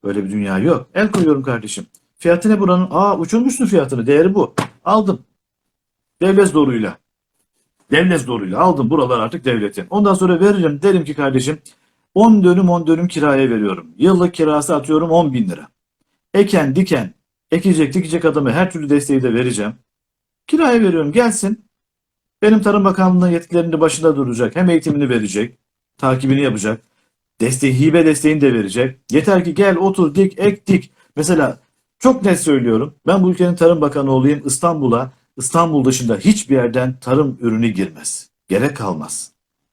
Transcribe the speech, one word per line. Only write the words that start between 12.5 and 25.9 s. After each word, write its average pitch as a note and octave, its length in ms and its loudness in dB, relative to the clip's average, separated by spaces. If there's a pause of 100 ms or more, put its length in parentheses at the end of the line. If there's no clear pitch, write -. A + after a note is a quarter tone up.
on E3+ 160 0
dönüm E3 220 0
kiraya C#3 420 0
veriyorum. G#2 360 -4 (120)
Yıllık F3 360 2
kirası D3+ 420 0
atıyorum D#3 340 -2
on D#3+ 220 2
bin A2+ 160 -2
lira. F2 200 -12 (680)
Eken, F#3+ 420 0
diken, D3 380 -2 (360)
ekecek, D#3+ 440 0
dikecek E3 300 -4
adamı C#3+ 260 0
her F3+ 200 0
türlü D3+ 200 -8
desteği C#3 320 0
de A#2+ 120 0
vereceğim. A2+ 380 -2 (720)
Kiraya C#4 340 2
veriyorum. D#3+ 320 0
Gelsin. A3 520 -2 (800)
Benim G#3+ 200 4
Tarım G3+ 220 2
Bakanlığı'nın F#3 460 2
yetkilerinin E3+ 500 -2
başında D#3+ 360 0
duracak. B2 400 -4
Hem F3+ 140 2
eğitimini D3 380 0
verecek, G#2+ 500 -4 (400)